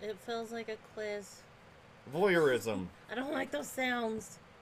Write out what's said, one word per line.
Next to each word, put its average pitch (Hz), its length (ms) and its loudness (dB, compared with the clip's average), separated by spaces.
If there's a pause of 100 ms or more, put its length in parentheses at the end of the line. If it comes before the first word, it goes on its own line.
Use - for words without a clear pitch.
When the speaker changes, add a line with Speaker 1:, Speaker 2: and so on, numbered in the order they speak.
Speaker 1:
It 208 240 -8
feels 233 260 -6
like 233 180 -8
a 220 80 -6 (160)
quiz. 208 480 -8 (720)
Speaker 2:
Voyeurism. 131 760 4 (120)
Speaker 1:
<laughs> - 120 -18
I 214 40 -8
don't 269 180 -4
like 269 180 -2
those 294 160 -4
sounds. 233 720 -2 (220)